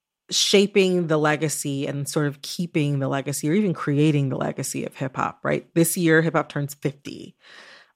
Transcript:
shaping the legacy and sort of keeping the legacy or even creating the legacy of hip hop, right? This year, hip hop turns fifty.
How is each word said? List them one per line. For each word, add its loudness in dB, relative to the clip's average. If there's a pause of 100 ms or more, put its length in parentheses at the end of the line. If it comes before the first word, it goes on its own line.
(300)
shaping 2
the 2
legacy 0
and -6
sort 0
of -6
keeping -2
the -2
legacy -4
or 2
even 2
creating 2
the -4
legacy -6
of -12
hip -6
hop, -4
right? -4
This 2
year, 4
hip 0
hop 0
turns -6
fifty. -10 (600)